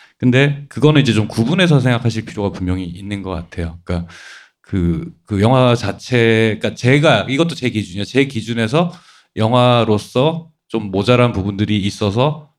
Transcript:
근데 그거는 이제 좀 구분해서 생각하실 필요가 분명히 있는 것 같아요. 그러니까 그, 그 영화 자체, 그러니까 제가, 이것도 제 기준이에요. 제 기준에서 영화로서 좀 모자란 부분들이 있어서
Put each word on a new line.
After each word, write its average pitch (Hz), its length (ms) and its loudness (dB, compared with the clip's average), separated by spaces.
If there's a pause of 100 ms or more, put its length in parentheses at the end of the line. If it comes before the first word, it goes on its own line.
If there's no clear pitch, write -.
(180)
근데 139 500 0
그거는 143 320 4
이제 113 140 2
좀 107 140 0
구분해서 156 520 2
생각하실 117 460 -2
필요가 101 240 -4
분명히 92 340 -4
있는 98 380 -10
것 92 80 -8
같아요. 85 540 -8
그러니까 87 260 -6 (500)
그, 85 520 -2 (120)
그 98 160 -4
영화 123 360 4
자체, 113 840 0
그러니까 110 160 -6
제가, 127 560 2
이것도 160 240 0
제 123 160 -4
기준이에요. 101 340 -6
제 135 220 0
기준에서 117 640 -2 (440)
영화로서 123 1120 2 (180)
좀 107 220 -6
모자란 120 420 2
부분들이 101 460 -2
있어서 113 800 -2